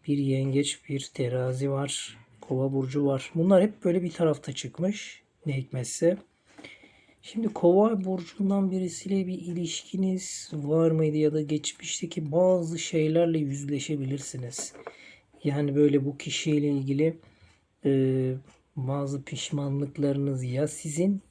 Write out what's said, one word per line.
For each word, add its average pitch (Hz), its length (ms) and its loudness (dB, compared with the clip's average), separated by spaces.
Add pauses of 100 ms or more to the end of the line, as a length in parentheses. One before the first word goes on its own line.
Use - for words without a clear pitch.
Bir 143 100 0
yengeç, 135 720 0
bir 139 240 -6
terazi 127 580 -2
var, 139 460 -4 (240)
kova 131 320 -2
burcu 135 320 0
var. 135 300 -2
Bunlar 180 280 6
hep 208 200 -2
böyle 175 200 2
bir 175 80 -4
tarafta 147 420 0
çıkmış - 720 -6 (220)
ne 139 120 -2
hikmetse. 135 600 0 (1040)
Şimdi 220 260 -4
kova 196 560 4
burcundan 190 680 0
birisiyle 185 560 -2
bir 185 120 -6
ilişkiniz 180 1120 -4
var 156 380 4
mıydı 156 260 2
ya 151 160 4
da 156 80 0
geçmişteki 156 920 -6
bazı 170 480 4
şeylerle 165 600 2
yüzleşebilirsiniz. 139 1300 -6 (680)
Yani 143 320 0
böyle 143 300 6
bu 139 120 -4
kişiyle 151 500 0
ilgili, 143 500 0 (680)
e, 131 480 2 (420)
bazı 139 480 -4
pişmanlıklarınız 139 1200 -2
ya 127 240 0
sizin 170 640 -2